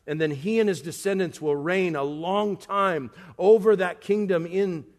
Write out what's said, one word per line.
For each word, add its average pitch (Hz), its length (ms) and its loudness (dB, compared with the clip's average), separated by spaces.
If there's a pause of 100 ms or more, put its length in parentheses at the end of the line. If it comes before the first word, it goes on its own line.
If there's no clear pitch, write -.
And 151 120 -4
then 156 120 0
he 175 260 -2
and 214 100 2
his 160 140 -2
descendants 185 580 -4
will 151 140 0
reign 170 400 0
a 143 80 -2
long 180 540 -2
time 185 560 -2 (260)
over 208 380 6
that 180 240 -4
kingdom 196 440 0
in 180 420 -2 (120)